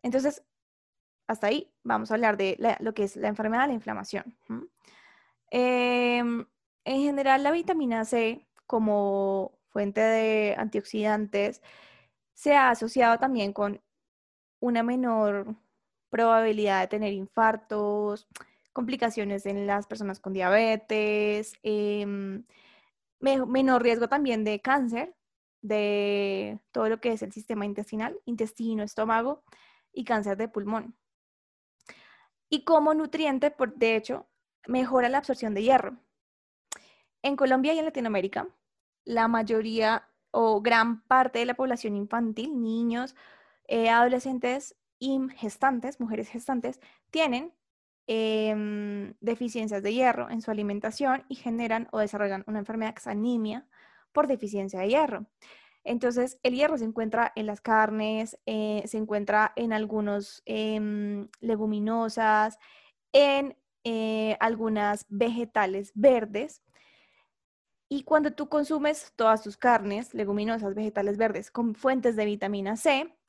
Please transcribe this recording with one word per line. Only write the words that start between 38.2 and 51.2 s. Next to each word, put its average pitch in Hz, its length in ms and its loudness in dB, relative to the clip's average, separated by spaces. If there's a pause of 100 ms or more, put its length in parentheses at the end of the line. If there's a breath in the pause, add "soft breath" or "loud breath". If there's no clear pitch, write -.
la 226 240 2
mayoría 220 800 0 (220)
o 220 300 4
gran 226 420 4
parte 254 380 4
de 240 60 0
la 247 80 -2
población 240 420 -2
infantil, 233 640 -4
niños, 233 540 -2 (520 soft breath)
eh, 226 220 2
adolescentes 247 840 2 (220)
y 269 220 -2 (160)
gestantes, 247 640 -2
mujeres 220 280 -6
gestantes, 247 520 -6 (300 soft breath)
tienen, 311 420 -2 (540)
em, 214 1120 -2
deficiencias 220 600 -4
de 208 120 -2
hierro 247 360 2
en 226 120 -6
su - 80 -8
alimentación 220 800 -4